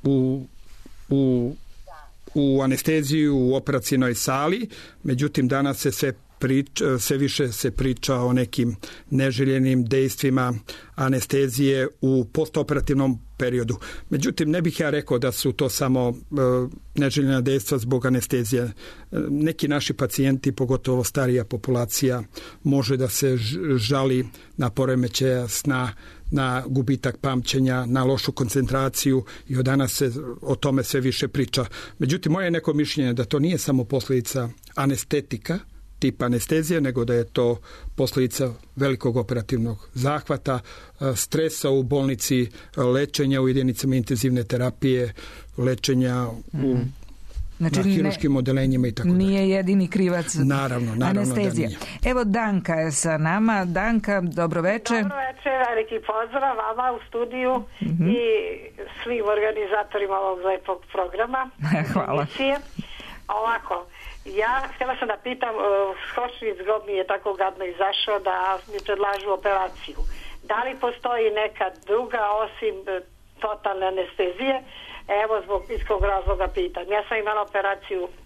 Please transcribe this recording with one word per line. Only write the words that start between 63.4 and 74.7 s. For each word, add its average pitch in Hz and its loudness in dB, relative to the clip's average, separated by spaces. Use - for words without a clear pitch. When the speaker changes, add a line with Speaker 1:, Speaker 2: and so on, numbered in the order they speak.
Speaker 3:
ja 214 0
htjela 254 -4
sam 254 -4
da 214 -2
pitam, 247 -4
e, 214 -4
skočni 240 -4
zglob 208 -2
mi 202 -6
je 185 0
tako 196 -2
gadno 190 -2
izašao 190 -2
da 190 0
mi 208 -8
predlažu 202 -2
operaciju. 190 -2
Da 214 -2
li 262 -4
postoji 240 0
neka 208 -2
druga 233 0
osim, 214 -2
e, 185 -4
totalne 202 -4
anestezije? 190 -2